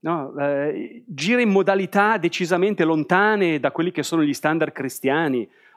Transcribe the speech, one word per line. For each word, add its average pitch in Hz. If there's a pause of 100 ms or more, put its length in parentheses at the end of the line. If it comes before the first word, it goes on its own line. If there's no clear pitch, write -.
no, 151
eh, 143
gira 202
in 220
modalità 196
decisamente 175
lontane 170
da 135
quelli 170
che 151
sono 165
gli 143
standard 156
cristiani, 131 (280)